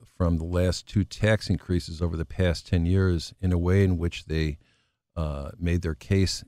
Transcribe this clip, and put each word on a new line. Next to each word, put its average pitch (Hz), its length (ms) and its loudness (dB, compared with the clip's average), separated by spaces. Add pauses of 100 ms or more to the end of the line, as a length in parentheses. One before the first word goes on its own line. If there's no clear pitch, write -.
(160)
from 85 220 2
the 82 60 -4
last 87 420 0
two 98 180 0
tax - 460 0
increases 85 500 -4
over 82 160 -2
the 82 80 -6
past 87 420 -2
ten 85 200 0
years 92 540 0
in 92 120 0
a 87 60 2
way 92 260 4
in 90 140 2
which 85 260 -4
they, 78 320 -2 (600)
uh, 71 420 -6
made 85 240 0
their 80 120 -2
case - 540 0